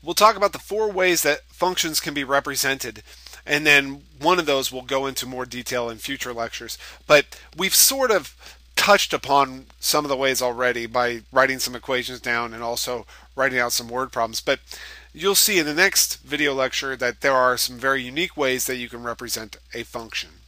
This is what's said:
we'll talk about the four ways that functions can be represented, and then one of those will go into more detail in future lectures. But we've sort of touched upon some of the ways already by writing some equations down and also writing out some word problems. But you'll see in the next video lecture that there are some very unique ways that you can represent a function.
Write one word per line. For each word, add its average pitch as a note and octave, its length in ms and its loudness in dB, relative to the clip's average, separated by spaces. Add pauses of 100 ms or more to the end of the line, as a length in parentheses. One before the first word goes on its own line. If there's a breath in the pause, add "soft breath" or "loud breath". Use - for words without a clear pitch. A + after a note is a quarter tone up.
we'll E3+ 100 -6
talk G#3 240 6
about G3 160 2
the - 60 -10
four G#3+ 320 -2
ways F3+ 320 2
that D3 240 2
functions F3 520 -2
can D#3+ 140 -6
be C#3+ 100 -2
represented, C3+ 760 -2 (420 loud breath)
and D3 220 0
then C#3+ 380 4 (160)
one E3 180 4
of E3+ 80 0
those C3+ 260 0
will B2+ 120 -10
go C3+ 240 -2
into C3 180 -6
more B2+ 220 -8
detail A#2+ 420 -6
in A2+ 80 -12
future B2+ 360 -8
lectures. A#2 440 -8 (300 loud breath)
But D3 320 6 (180 loud breath)
we've F#3 160 -2
sort C4 380 4
of E3+ 240 0 (400 loud breath)
touched - 380 4
upon C3+ 520 2 (140)
some D3+ 260 0
of C#3+ 40 -4
the C#3 60 2
ways C3 260 0
already B2 440 -2
by A#2+ 360 -2 (100)
writing C3 260 4
some B2 180 -6
equations B2 440 -4
down A#2 340 -4
and A2+ 80 -12
also A#2 460 -6 (280 loud breath)
writing C3 220 0
out B2 140 0
some A#2+ 160 -4
word B2+ 240 -4
problems. A2+ 300 -2
But C#3 180 0 (540 loud breath)
you'll F#3 200 0
see G3 240 4
in D#3+ 80 2
the D3 80 -4
next F3+ 440 2
video C#3+ 360 -2
lecture C3+ 420 -2
that A#2+ 260 -4
there C#3 120 4
are B2+ 240 4
some B2 200 -4
very C3+ 260 -2
unique C#3+ 340 -6
ways C3 280 0
that C3 120 -4
you A#2+ 120 -8
can A#2+ 120 -14
represent A#2 560 -8 (160)
a A#2+ 80 -8
function. A2+ 480 -10 (180)